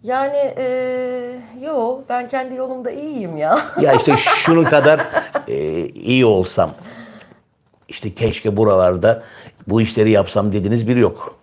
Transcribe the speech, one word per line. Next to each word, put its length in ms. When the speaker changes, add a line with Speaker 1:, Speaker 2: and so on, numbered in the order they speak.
Speaker 1:
Yani, 560
e, 60
yo, 460
ben 200
kendi 260
yolumda 360
iyiyim 460
ya. 220
<laughs> 120
Speaker 2:
Ya 120
işte 260
şunun 460
kadar, 420
e, 80
iyi 400
olsam, 440
işte 260
keşke 420
buralarda 680
bu 120
işleri 300
yapsam 420
dediğiniz 360
biri 120
yok. 420